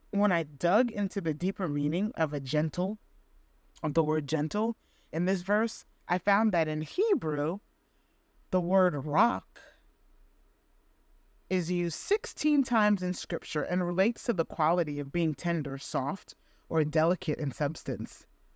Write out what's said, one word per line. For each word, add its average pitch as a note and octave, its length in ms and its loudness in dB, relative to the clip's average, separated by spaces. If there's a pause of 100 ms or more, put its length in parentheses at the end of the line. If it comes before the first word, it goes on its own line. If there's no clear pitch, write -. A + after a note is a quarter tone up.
(100)
When G3+ 220 2
I E3+ 120 2
dug F3 460 2
into G3+ 300 -4
the E3 140 -2
deeper F#3 340 -2
meaning D3+ 460 0
of D3+ 180 -2
a D3 80 -4
gentle, D#3 580 -2 (840)
of D#3 100 -2
the E3 100 4
word D3+ 240 0
gentle D#3+ 480 0 (380)
in F3 140 0
this F#3 160 0
verse, G#3 420 -2 (240)
I F3+ 80 2
found G#3 360 2
that E3 140 2
in D3+ 140 -2
Hebrew, D#3+ 800 0 (920)
the F#3 100 2
word F3+ 340 4
rock D#3 640 0 (1900)
is F3+ 200 0
used F3 280 -2
sixteen - 640 0
times G#3+ 400 2
in F3+ 100 -2
Scripture - 500 -4
and F3+ 240 0
relates F#3+ 380 0
to B3 80 0
the F3 140 0
quality D#3 520 0
of C#3 140 -6
being E3 220 0
tender, D3+ 420 -2
soft, C#3 580 -6 (360)
or D#3+ 140 2
delicate D#3 540 0
in C#3 140 -4
substance. - 760 -6 (300)